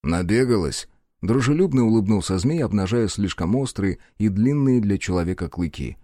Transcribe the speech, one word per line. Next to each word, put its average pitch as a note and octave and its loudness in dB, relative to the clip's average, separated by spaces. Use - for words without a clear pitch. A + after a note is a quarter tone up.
"Набегалась?" F#2 0
Дружелюбно C3+ 2
улыбнулся G#2 2
змей, C#3 0
обнажая G#2 0
слишком F#2+ -2
острые G2+ -2
и G#2+ 2
длинные B2+ 2
для G2+ 0
человека F2+ -2
клыки. C#2+ -6